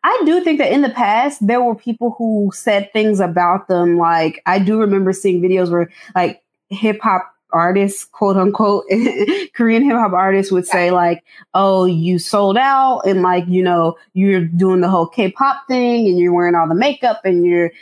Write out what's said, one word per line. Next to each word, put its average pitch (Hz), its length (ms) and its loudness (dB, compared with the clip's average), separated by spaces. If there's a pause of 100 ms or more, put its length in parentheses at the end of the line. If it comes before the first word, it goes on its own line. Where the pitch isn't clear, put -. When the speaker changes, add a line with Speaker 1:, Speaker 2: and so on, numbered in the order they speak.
Speaker 1:
I 415 220 0
do 330 160 2
think 320 180 0
that 269 120 0
in 277 100 2
the 262 80 2
past, 233 560 -2
there 240 160 2
were 233 140 0
people 233 420 -6
who 214 360 -2
said 202 380 -2
things 214 280 0
about 175 480 0
them. 175 300 2
Like, 165 500 0
I 185 120 2
do 214 200 0
remember 196 340 0
seeing 185 280 -2
videos 185 300 0
where, 170 180 0 (260)
like, - 260 -2 (280)
hip-hop 208 640 -2 (200)
artists, 190 540 0
quote 196 320 -2
unquote, 202 480 0 (340)
<laughs> 381 340 -4
Korean 233 300 0
hip 277 120 2
hop 214 180 -2
artists 190 380 0
would 180 140 0
Speaker 2:
Yeah. - 60 -6
Speaker 1:
say, 180 200 0
like, 175 320 0 (300)
"Oh, 190 320 2
you 175 340 0
sold 202 380 0
out 269 480 0
and, 190 160 0
like, 180 260 0
you 185 160 0
know, 170 320 0 (180)
you're 190 320 0
doing 180 360 0
the 180 80 0
whole 175 180 0
K-pop 262 600 -2
thing 240 400 0
and 180 120 2
you're 175 140 2
wearing 175 220 2
all 165 120 0
the 165 80 0
makeup 247 480 -2
and 180 220 0
you're 175 260 0 (100)